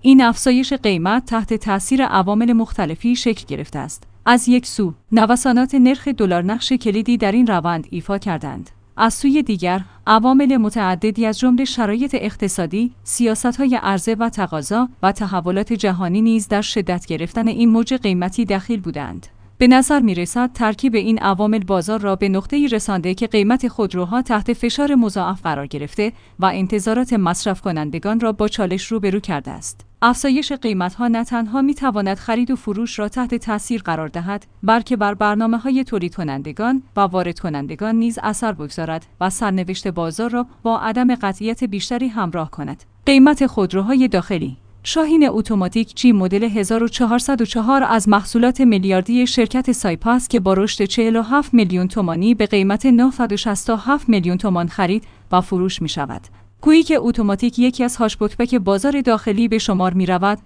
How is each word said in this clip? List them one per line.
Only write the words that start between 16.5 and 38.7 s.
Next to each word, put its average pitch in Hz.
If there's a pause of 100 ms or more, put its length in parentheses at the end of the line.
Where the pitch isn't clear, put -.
شدت 175
گرفتن 170
این 233
موج 226
قیمتی 190
دخیل 196
بودند. 143 (300)
به 254
نظر 262
می‌رسد 226
ترکیب 220
این 220
عوامل 202
بازار 190
را 202
به 196
نقطه‌ای 277
رسانده 190
که 220
قیمت 233
خودروها 190
تحت 233
فشار 277
مضاعف 196
قرار 143
گرفته 151 (260)
و 185
انتظارات 214
مصرف 185
کنندگان 165
را 226
با 208
چالش 190
روبرو 202
کرده 147
است. - (160)
افزایش 262
قیمت‌ها 214
نه 226
تنها 233
می‌تواند 208
خرید 233
و 254
فروش 214
را 208
تحت 240
تاثیر 220
قرار 160
دهد، 180 (180)
بلکه 226
بر 208
برنامه‌های 226
تولید 180
کنندگان 165 (140)
و 202
وارد 180
کنندگان 160
نیز 226
اثر 214
بگذارد 160 (160)